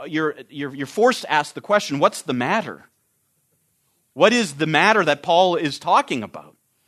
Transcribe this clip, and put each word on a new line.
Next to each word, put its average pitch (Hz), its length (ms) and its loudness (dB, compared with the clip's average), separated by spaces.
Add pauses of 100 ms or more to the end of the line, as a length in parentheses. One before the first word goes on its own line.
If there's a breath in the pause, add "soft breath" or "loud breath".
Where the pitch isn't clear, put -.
you're, 151 280 -4 (160)
you're, 139 240 -10
you're 135 120 -8
forced 233 360 0
to - 100 -6
ask 151 220 -2
the 147 60 -12
question, 196 380 -2
what's - 240 0
the 135 120 -4
matter? 127 500 -4 (1300)
What 185 200 4
is 202 220 0
the 156 120 -2
matter 180 380 4
that 147 180 0
Paul 175 340 2
is 151 220 -4
talking 180 440 0
about? 80 320 -16 (340)